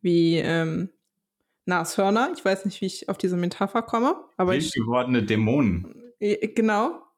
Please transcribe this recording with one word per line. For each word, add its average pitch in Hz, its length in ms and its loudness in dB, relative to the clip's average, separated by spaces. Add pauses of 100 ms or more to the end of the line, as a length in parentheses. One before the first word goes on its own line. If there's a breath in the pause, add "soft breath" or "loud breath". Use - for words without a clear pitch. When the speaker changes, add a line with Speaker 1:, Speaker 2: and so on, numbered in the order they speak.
Speaker 1:
wie, 170 380 4
ähm, 165 520 -2 (760)
Nashörner. 196 720 0
Ich - 80 -18
weiß 196 200 0
nicht, - 160 -6
wie 190 60 -4
ich - 220 -8
auf 196 100 -4
diese 180 180 0
Metapher 196 460 -2
komme, 240 340 0 (200)
aber 185 160 0
Speaker 2:
Wild 151 120 0
Speaker 1:
ich - 80 -6
Speaker 2:
gewordene 123 500 0
Dämonen. 107 1000 0
Speaker 1:
Äh, 208 280 0
genau. 220 520 0 (180)